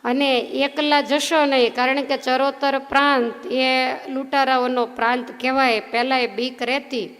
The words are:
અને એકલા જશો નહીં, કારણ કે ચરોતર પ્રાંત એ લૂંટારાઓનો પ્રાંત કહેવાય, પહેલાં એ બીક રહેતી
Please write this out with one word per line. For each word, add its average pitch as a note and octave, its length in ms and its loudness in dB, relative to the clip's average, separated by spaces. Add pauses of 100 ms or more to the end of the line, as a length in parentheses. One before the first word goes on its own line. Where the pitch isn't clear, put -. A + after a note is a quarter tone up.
અને C4+ 260 0 (100)
એકલા C#4+ 600 0
જશો D4 440 0
નહીં, B3+ 300 2
કારણ C4 280 0
કે C4+ 140 -2
ચરોતર C4+ 640 0
પ્રાંત C4+ 720 0
એ C4 160 2 (420)
લૂંટારાઓનો C4 760 0
પ્રાંત A#3+ 420 -2 (140)
કહેવાય, B3+ 380 2
પહેલાં B3+ 420 0
એ A#3+ 60 -2
બીક B3 360 -6
રહેતી B3+ 420 -4 (140)